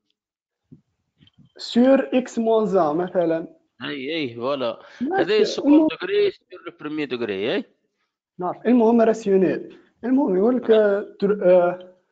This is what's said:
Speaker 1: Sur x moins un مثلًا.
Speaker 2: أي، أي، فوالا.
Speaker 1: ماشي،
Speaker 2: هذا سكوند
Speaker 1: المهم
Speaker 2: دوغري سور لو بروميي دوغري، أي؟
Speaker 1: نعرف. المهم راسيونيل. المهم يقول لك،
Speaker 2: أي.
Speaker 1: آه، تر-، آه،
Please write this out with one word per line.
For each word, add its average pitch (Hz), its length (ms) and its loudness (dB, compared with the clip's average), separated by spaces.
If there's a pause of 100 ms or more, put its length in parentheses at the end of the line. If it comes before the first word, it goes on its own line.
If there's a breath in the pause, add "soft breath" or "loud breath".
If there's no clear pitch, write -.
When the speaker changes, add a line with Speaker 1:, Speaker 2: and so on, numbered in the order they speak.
(1600)
Speaker 1:
Sur 262 400 2 (140)
x 247 260 -2
moins 220 360 0
un 160 180 2
مثلًا. 170 640 -4 (260)
Speaker 2:
أي، 143 320 -8
أي، 139 200 -6
فوالا. 123 480 -4 (180)
Speaker 1:
ماشي، 330 220 -2
Speaker 2:
هذا 208 220 0
سكوند 285 300 2
Speaker 1:
المهم 311 140 4
Speaker 2:
دوغري 208 420 -2
سور - 360 -16
لو 170 140 -12
بروميي 151 260 -6
دوغري، 117 480 -4
أي؟ 233 100 -4 (760)
Speaker 1:
نعرف. 175 280 -8
المهم 233 340 4
راسيونيل. 196 800 0 (260 loud breath)
المهم 262 320 0
يقول 226 200 2
لك، - 140 -2
Speaker 2:
أي. 220 60 6
Speaker 1:
آه، 208 440 0
تر-، 196 220 0
آه، 180 520 2 (180)